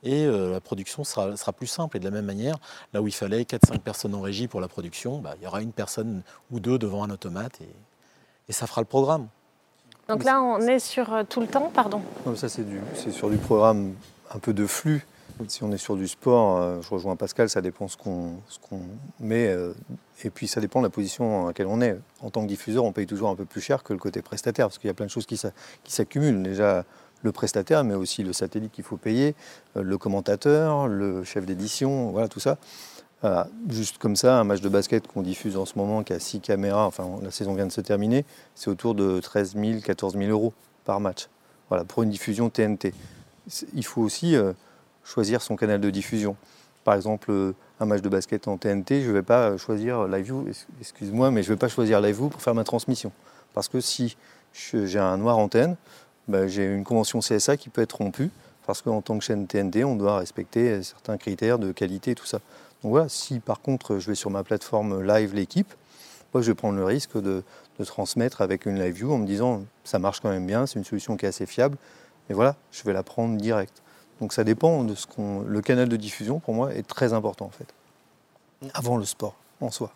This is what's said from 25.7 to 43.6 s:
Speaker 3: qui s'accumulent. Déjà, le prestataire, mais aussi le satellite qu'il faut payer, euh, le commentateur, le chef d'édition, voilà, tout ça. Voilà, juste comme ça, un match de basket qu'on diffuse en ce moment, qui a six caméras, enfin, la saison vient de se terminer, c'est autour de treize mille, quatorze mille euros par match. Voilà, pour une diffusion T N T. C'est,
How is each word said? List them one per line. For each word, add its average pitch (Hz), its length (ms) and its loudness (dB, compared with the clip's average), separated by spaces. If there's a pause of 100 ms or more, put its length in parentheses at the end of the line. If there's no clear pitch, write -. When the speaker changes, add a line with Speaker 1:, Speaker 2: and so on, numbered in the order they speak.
Speaker 3:
qui - 80 -12
s'accumulent. 123 500 2
Déjà, 95 400 4 (380)
le 110 100 0
prestataire, 127 540 2
mais 104 100 0
aussi 92 280 -2
le 92 100 -4
satellite 107 400 -4
qu'il - 100 -12
faut - 140 -8
payer, 131 380 2 (420)
euh, 101 60 -2
le 95 140 0
commentateur, 139 920 4
le 98 340 0
chef 92 220 -4
d'édition, 110 640 0
voilà, 110 160 0
tout - 140 -8
ça. 143 160 2 (640)
Voilà, 90 260 2 (220)
juste 110 300 -4
comme 104 180 2
ça, 127 200 8
un 113 60 6
match 101 160 4
de 98 80 -2
basket 98 400 2
qu'on - 140 -6
diffuse 95 340 -4
en 95 100 -2
ce - 120 -8
moment, 104 260 0
qui - 80 -6
a 90 80 -4
six - 220 -8
caméras, 101 440 2
enfin, 92 220 -4 (160)
la 95 80 -8
saison 98 220 -4
vient 98 120 0
de 90 60 -4
se - 80 -4
terminer, 107 460 2 (280)
c'est - 160 -6
autour 107 260 0
de 95 260 2
treize 98 340 0
mille, 107 260 0
quatorze 98 360 -2
mille 101 120 0
euros 107 240 2 (300)
par 98 160 -2
match. 98 300 -4 (400)
Voilà, 90 160 0
pour 113 180 0
une 110 60 4
diffusion 107 400 -2
T 113 140 2
N 104 140 0
T. 95 160 -2 (540)
C'est, - 260 -10